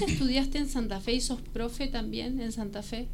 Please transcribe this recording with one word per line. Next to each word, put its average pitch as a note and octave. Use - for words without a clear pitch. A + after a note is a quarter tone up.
<coughs> G4+
estudiaste C4+
en C#4
Santa G3+
Fe A#3
y C4
sos A#3+
profe A#3+
también A#3
en A3+
Santa G#3
Fe? A#3